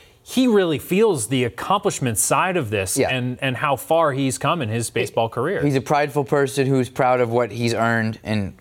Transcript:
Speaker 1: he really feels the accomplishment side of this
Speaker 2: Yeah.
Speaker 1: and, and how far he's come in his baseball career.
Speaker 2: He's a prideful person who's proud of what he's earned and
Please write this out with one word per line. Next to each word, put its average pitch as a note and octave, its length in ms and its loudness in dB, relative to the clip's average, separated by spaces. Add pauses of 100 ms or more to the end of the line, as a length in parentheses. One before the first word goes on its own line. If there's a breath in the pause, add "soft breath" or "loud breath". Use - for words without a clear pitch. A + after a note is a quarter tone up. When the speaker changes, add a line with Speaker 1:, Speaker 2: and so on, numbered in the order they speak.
(240 loud breath)
Speaker 1:
he B3+ 240 0
really F#3 300 4
feels F3+ 500 0
the B2+ 180 0
accomplishment D3 720 -2
side E3+ 380 2
of C3 140 -2
this G2 260 -2
Speaker 2:
Yeah. A#2+ 140 2
Speaker 1:
and, B2+ 320 -4
and B2+ 160 -2
how C#3 180 0
far D#3+ 380 2
he's C3+ 240 -2
come D#3 240 -2
in A2 80 -4
his A2+ 220 -4
baseball - 380 -2
career. D3 340 -4
Speaker 2:
He's C#3+ 120 2
a C3 60 0
prideful C#3+ 440 0
person C#3 420 0
who's C3 220 2
proud B2+ 320 2
of A2+ 100 0
what A#2 200 2
he's A#2 220 0
earned A2+ 500 0
and G#2 380 -2